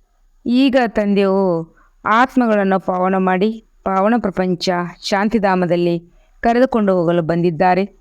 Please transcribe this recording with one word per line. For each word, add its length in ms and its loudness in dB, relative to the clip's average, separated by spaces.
ಈಗ 300 2
ತಂದೆಯು 880 0
ಆತ್ಮಗಳನ್ನು 720 0
ಪಾವನ 380 -2
ಮಾಡಿ, 480 -2
ಪಾವನ 340 0
ಪ್ರಪಂಚ 520 -4
ಶಾಂತಿಧಾಮದಲ್ಲಿ 1080 0
ಕರೆದುಕೊಂಡು 540 2
ಹೋಗಲು 260 0
ಬಂದಿದ್ದಾರೆ. 640 0